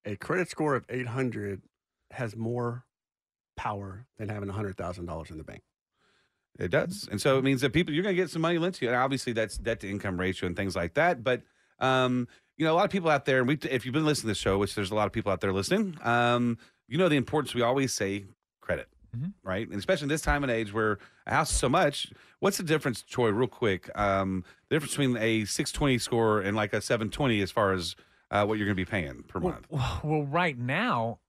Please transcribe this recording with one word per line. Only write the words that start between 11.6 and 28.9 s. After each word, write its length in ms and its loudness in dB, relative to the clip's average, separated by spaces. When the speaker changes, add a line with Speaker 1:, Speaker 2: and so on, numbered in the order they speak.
Speaker 2:
um, 480 2
you 80 0
know, 80 4
a 20 4
lot 100 4
of 60 -2
people 180 0
out 160 2
there, 140 4
and 80 2
we, 100 2
if 160 -2
you've 80 -6
been 120 2
listening 240 0
to 40 0
the 20 0
show, 220 2
which 180 0
there's 160 -2
a 40 -2
lot 100 2
of 80 -4
people 180 -2
out 100 0
there 120 0
listening, 500 0
um, 540 2
you 100 -4
know 120 4
the 60 4
importance 380 0
we 80 0
always 320 2
say 320 -2
credit, 260 -4
Speaker 3:
Mm-hmm. 140 -6
Speaker 2:
right? 260 -4
And 80 -12
especially 300 0
in 40 -2
this 120 0
time 220 0
and 80 0
age 200 0
where 280 0
a 80 -2
house 180 2
is 60 0
so 100 2
much, 440 2
what's 160 2
the 60 -6
difference, 380 0
Troy, 280 2
real 180 2
quick, 500 -2
um, 460 2
the 80 0
difference 200 -2
between 220 2
a 280 2
six 260 -2
twenty 260 2
score 440 4
and, 140 0
like, 180 0
a 80 0
seven 280 0
twenty 320 2
as 80 0
far 240 4
as, 220 -2
uh, 160 2
what 140 0
you're 80 0
gonna 80 2
be 100 -2
paying 380 -6